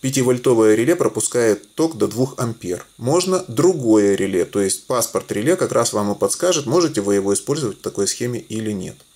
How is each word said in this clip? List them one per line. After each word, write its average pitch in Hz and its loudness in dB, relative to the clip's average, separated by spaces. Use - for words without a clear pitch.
Пятивольтовое 123 4
реле 123 2
пропускает 110 0
ток 160 0
до 104 0
двух 127 -2
ампер. 110 -6
Можно 180 0
другое 113 4
реле, 95 0
то 98 -4
есть 95 -2
паспорт 120 -2
реле 107 0
как 127 -2
раз 117 0
вам 104 -2
и 98 -4
подскажет, 160 0
можете 151 0
вы 101 0
его 98 0
использовать 127 -4
в - -20
такой 98 -4
схеме 120 -6
или 107 -6
нет. 87 -8